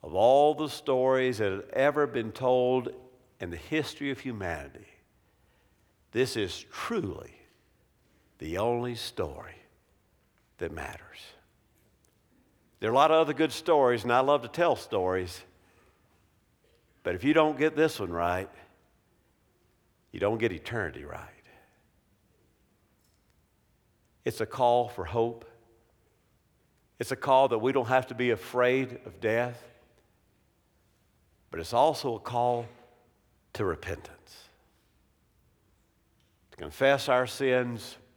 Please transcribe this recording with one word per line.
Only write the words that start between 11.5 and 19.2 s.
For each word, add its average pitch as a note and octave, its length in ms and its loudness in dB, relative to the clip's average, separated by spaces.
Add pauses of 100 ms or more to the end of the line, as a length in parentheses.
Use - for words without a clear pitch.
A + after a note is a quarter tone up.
There G#2+ 100 -2
are A2+ 40 0
a - 20 4
lot D3+ 160 6
of D#3+ 60 6
other D3+ 160 4
good D3 200 0
stories, B2+ 500 4
and A#2+ 80 0
I B2 100 6
love C#3 200 4
to A#2+ 60 -12
tell E3 280 2
stories, F#2 680 -2 (1600)
but F2+ 120 -2
if F#2 80 -6
you C#3+ 100 2
don't D#3 240 4
get D#3 180 0
this D#3 240 0
one F2+ 120 -6
right, F2 380 -2 (1600)